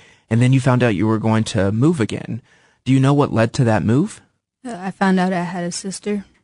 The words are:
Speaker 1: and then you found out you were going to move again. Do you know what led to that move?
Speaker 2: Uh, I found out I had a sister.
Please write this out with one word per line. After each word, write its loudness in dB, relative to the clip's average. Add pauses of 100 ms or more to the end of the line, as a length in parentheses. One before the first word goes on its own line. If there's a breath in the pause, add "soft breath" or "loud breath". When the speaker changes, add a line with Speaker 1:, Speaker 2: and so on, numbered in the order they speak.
(280 soft breath)
Speaker 1:
and 2
then 4
you 4
found 2
out 2
you 0
were 0
going 0
to 0
move 0
again. -6 (420 soft breath)
Do 2
you 4
know 4
what 0
led 0
to 2
that 2
move? 0 (440)
Speaker 2:
Uh, -10
I -10
found 0
out 0
I -4
had -8
a -6
sister. -8 (200)